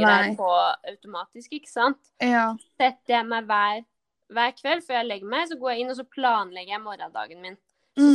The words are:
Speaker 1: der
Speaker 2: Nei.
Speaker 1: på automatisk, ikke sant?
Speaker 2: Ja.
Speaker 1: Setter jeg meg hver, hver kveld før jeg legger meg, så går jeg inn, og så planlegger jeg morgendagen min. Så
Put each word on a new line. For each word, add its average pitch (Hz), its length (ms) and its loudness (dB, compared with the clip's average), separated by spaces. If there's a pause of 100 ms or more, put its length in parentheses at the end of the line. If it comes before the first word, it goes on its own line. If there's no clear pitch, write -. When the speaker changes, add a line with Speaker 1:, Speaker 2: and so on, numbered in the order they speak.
Speaker 1:
der 202 220 6
Speaker 2:
Nei. 214 80 -4
Speaker 1:
på 175 400 2 (120)
automatisk, 196 640 -14
ikke 302 180 -14
sant? 247 280 0 (240)
Speaker 2:
Ja. 233 340 2 (240)
Speaker 1:
Setter 254 280 0
jeg 233 180 0
meg 226 220 -4
hver, 208 360 0 (480)
hver 240 200 0 (100)
kveld 330 220 -2
før 254 180 -8
jeg 233 60 -4
legger 196 200 -8
meg, 311 220 -4
så 330 100 -12
går 254 120 -4
jeg 233 100 -4
inn, 254 80 -6
og 262 80 -8
så 262 80 -12
planlegger 196 640 -2
jeg 208 120 -8
morgendagen 165 600 -12
min. 185 160 -14 (400)
Så 277 60 4 (120)